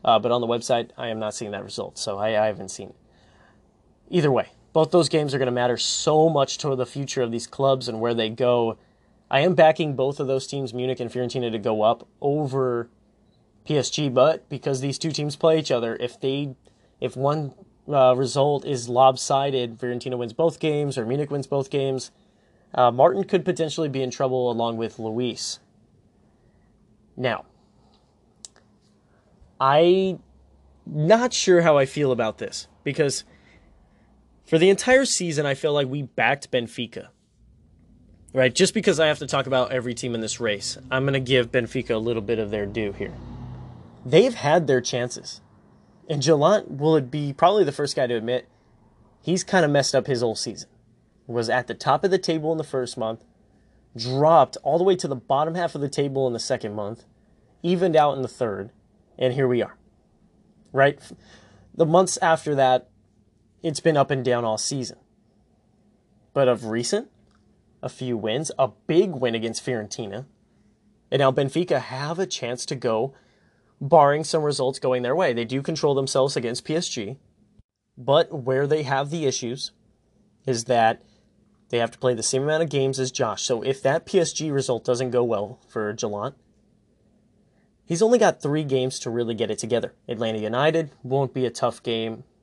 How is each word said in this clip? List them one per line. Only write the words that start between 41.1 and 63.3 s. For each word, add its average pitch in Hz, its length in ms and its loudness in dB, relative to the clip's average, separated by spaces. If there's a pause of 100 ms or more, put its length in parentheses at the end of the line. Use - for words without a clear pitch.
give 123 320 2
Benfica 120 400 -2
a 110 60 0
little 113 260 -2
bit 110 160 -2
of 104 100 -4
their 104 160 -4
due 104 260 -4
here. 95 220 -8 (920)
They've 202 300 6
had 156 320 2
their 131 160 4
chances. - 600 -8 (680)
And 143 120 -4
Gallant 156 500 4
will 151 280 2
be 143 320 -4
probably 190 320 4
the 143 80 -2
first 143 240 -4
guy 131 120 0
to 120 80 -2
admit 117 340 -4 (720)
he's 175 220 -2
kinda 175 240 2
messed 143 260 2
up 131 140 2
his 123 140 -2
whole 113 140 -2
season. - 320 -10 (600)
Was 117 200 -4
at 123 200 0
the - 80 -6
top 143 280 0
of 190 60 2
the 185 80 2
table 160 340 -2
in 165 60 -2
the 156 60 -4
first 131 340 -6
month, 113 260 -6 (720)
dropped 135 680 4
all 151 160 2
the 180 40 2
way 190 120 4
to 180 120 -6
the 135 80 -4
bottom 143 380 -2
half 170 220 -4
of 143 60 -6
the 143 60 -2
table 135 380 -2
in 123 80 0
the 113 60 -6
second 110 340 -6
month, 107 320 -10 (560)
evened 175 340 2
out 147 200 6
in 135 80 -4
the 120 40 -4
third, 104 440 -4 (440)
and 127 200 0
here 135 120 2
we 123 140 2
are. - 160 -6 (920)
Right? 139 280 4 (760)
The 165 100 4
months 175 320 4
after 160 380 0
that, 127 340 4 (720)